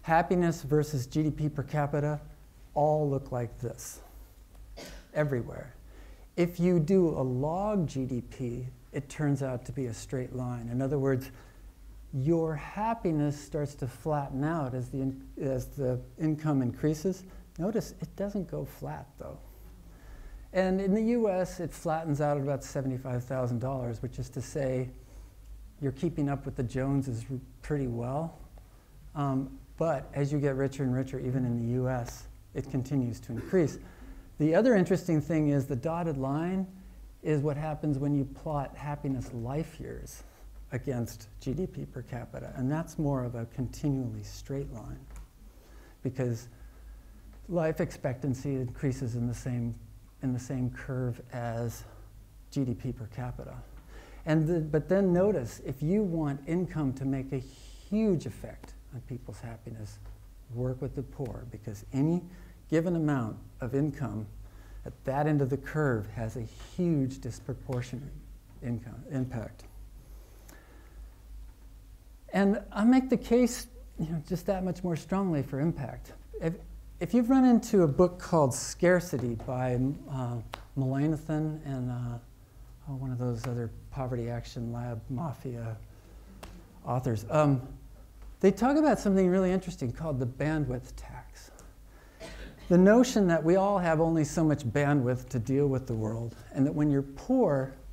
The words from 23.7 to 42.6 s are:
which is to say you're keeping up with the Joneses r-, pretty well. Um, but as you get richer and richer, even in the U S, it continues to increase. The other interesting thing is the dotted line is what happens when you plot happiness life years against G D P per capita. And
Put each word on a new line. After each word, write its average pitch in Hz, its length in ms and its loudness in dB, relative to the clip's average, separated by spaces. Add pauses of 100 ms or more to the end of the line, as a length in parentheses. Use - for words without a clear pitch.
which 127 160 -6
is 123 100 -6
to 127 120 -6
say 131 480 -2 (920)
you're 135 100 0
keeping 151 380 0
up 139 160 -2
with 135 100 -6
the 135 80 -2
Joneses 131 680 0
r-, 127 60 -4 (260)
pretty 139 240 0
well. 127 500 -2 (800)
Um, 135 420 0 (200)
but 151 360 0
as 143 180 2
you 147 80 2
get 139 160 2
richer 135 280 0
and 127 100 2
richer, 131 260 -2
even 127 260 0
in 117 120 2
the 117 160 0
U 127 160 2
S, 120 380 -4 (260)
it 135 160 -6
continues 123 520 0
to - 100 -12
increase. 143 480 2 (580)
The 156 160 4
other 226 220 8
interesting 180 460 4
thing 151 280 2
is 143 160 4
the 143 100 -4
dotted 165 420 -2
line 165 500 0 (560)
is 151 180 2
what 147 160 0
happens 151 400 -2
when 143 160 0
you 135 120 2
plot 143 500 -6
happiness 139 580 -4
life 127 460 -4
years 120 440 -12 (480)
against 123 580 -4 (100)
G 131 140 -4
D 180 120 -2
P 143 200 -8
per 131 180 -12
capita. - 520 -10
And 131 160 0